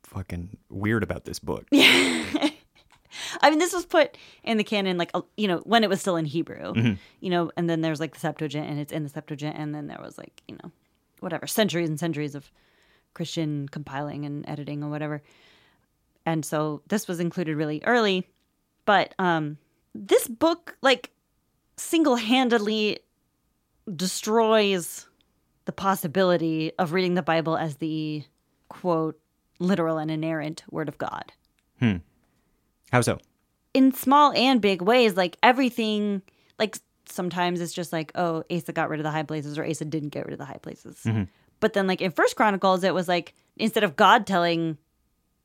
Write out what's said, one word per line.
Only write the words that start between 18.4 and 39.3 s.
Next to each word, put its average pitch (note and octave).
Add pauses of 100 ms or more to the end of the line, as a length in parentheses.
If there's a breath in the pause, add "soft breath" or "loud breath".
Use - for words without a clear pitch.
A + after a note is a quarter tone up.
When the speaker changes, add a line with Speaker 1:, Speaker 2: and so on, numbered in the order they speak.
Speaker 2:
but, G3
um, D#3 (360)
this G#3+
book, E4
like, B3+ (640)
single-handedly A#3 (960)
destroys G#3 (600)
the -
possibility E3+
of D#3+
reading F3+
the F3+
Bible D#3+
as D3+
the, D#3 (440)
quote, D#3+ (420)
"literal E3+
and D#3
inerrant D#3
word D#3
of -
God." - (460)
Speaker 1:
Hmm. A2 (960)
How B2
so? G#2+ (540)
Speaker 2:
In C4
small C#4
and B3
big G3
ways, A3
like, F3+
everything, G#3+ (380 soft breath)
like, A3 (280)
sometimes F3
it's E3+
just F3
like, D#3+
oh, E3
Asa E3+
got D#3+
rid D#3
of D3+
the D3+
high D#3
places D3